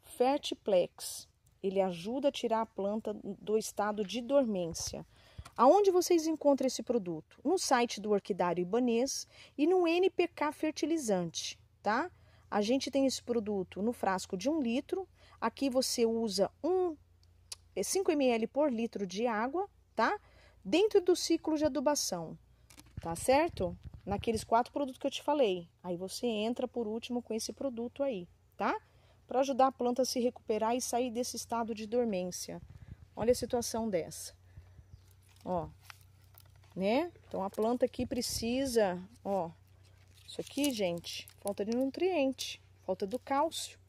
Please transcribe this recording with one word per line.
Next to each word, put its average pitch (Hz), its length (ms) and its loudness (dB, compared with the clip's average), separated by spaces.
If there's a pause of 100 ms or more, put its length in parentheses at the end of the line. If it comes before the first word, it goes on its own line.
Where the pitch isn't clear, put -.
Fertiplex, - 1200 0 (340)
ele 190 200 0
ajuda 190 480 0
a - 20 0
tirar 220 300 0
a 220 40 0
planta 208 480 -4
do 202 440 -4
estado 208 460 -2
de 196 180 -4
dormência. 214 840 0 (500)
Aonde 370 340 8
vocês 349 380 4
encontram 285 400 2
esse 247 160 -4
produto? 175 600 -4
No 349 140 2
site 240 420 2
do 208 120 -2
Orquidário 180 500 2
Ibanês 233 680 0 (300)
e 285 80 4
no 359 220 4
N 359 220 4
P 349 180 0
K 302 240 -2
Fertilizante, 285 1080 -2 (220)
tá? 247 300 0 (380)
A 214 120 0
gente 254 300 2
tem 269 160 4
esse - 160 -2
produto 208 580 -4
no 226 100 0
frasco 190 460 -2
de 196 120 0
um 320 120 0
litro. 285 460 -2 (340)
Aqui 233 260 -2
você 247 380 2
usa 226 460 0 (120)
um, 359 320 2 (800)
é, 190 60 -2
cinco 381 300 0
M 285 180 4
L 226 160 2
por 285 260 2
litro 220 360 -2
de 196 180 -4
água, 254 420 -2 (280)
tá? 285 240 2 (440)
Dentro 370 380 4
do 359 140 4
ciclo 320 420 0
de 302 80 2
adubação, 254 720 0 (640)
tá 170 140 -6
certo? 254 600 2 (300)
Naqueles 208 380 -2
quatro 233 280 2
produtos 269 280 -4
que - 80 -4
eu 269 40 -2
te - 120 -10
falei. 208 440 2 (140)
Aí 180 160 -6
você 190 300 -6
entra 233 400 -2
por 240 200 -6
último 233 340 -6
com 220 120 -8
esse 226 180 -6
produto 240 520 -6
aí, 202 240 -4 (280)
tá? 277 240 -2 (480)
Pra 247 120 0
ajudar 262 280 4
a 262 40 2
planta 247 320 0
a - 20 4
se - 140 -2
recuperar 226 560 0
e 254 60 -2
sair 247 280 -2
desse 240 260 -4
estado 233 380 -4
de 214 140 -8
dormência. 185 760 -2 (540)
Olha 226 160 2
a 247 40 8
situação 233 540 -2
dessa. - 440 -6 (1120)
Ó, 170 240 -4 (1080)
né? 233 360 0 (160)
Então 190 160 -6
a 196 60 -4
planta 233 360 0
aqui 247 200 -4
precisa, 233 960 0 (220)
ó, 190 260 -2 (760)
isso - 160 -10
aqui, 285 300 0
gente, 180 540 -4 (140)
falta 202 240 -4
de 220 120 -2
nutriente, 269 840 -2 (240)
falta 190 220 -4
do 240 100 -6
cálcio. - 720 -2